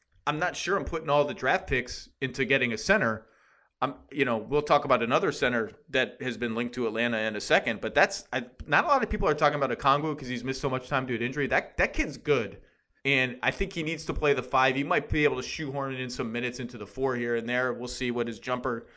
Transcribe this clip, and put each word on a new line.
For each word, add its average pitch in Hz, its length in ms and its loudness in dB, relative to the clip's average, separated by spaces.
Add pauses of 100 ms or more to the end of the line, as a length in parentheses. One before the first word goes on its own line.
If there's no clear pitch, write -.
(260)
I'm 151 120 -2
not 170 160 -2
sure 190 220 -2
I'm 151 80 -2
putting 156 260 -4
all 147 140 6
the 139 100 -6
draft 156 320 0
picks - 420 -4 (120)
into 131 240 -2
getting 123 280 2
a 110 60 -4
center. 123 480 2 (560)
I'm, 139 120 -2 (180)
you 135 140 2
know, 117 100 2
we'll 123 240 0
talk 147 240 4
about 127 180 4
another 147 300 2
center 120 380 0 (180)
that 131 320 0
has 127 160 -4
been 113 180 -4
linked 120 200 -4
to 123 120 -2
Atlanta 113 300 0
in 110 180 -2
a 104 60 -4
second, 143 400 2
but 110 140 -4
that's, - 360 2
I, 123 140 -2 (220)
not 156 180 4
a 349 40 -2
lot 269 140 4
of 214 60 -4
people 202 180 0
are 151 80 4
talking 151 260 2
about 123 160 0
Okongwu 147 420 2
'cause 135 100 -10
he's 120 160 -6
missed 131 160 -4
so 143 80 0
much 127 200 -4
time 131 180 0
due 123 100 -2
to 110 80 -2
injury. 135 220 -2
That, - 320 0
that 185 160 0
kid's 226 240 -2
good, 117 400 0 (480)
and 131 360 2
I 123 80 2
think 175 220 -4
he 165 100 -6
needs 156 220 -4
to 170 80 -4
play 147 220 4
the 131 80 -2
five. 131 340 2
He 139 80 0
might 156 240 0
be 151 160 2
able 131 120 4
to 127 60 -4
shoehorn 135 520 -6
in 127 160 -6
some 117 200 -4
minutes 123 300 -4
into 120 160 -8
the 104 100 -10
four 131 300 -2
here 120 200 0
and 117 120 -4
there. 123 240 0
We'll 117 160 -6
see 123 220 -2
what 117 160 0
his 110 120 -8
jumper 123 480 -4 (100)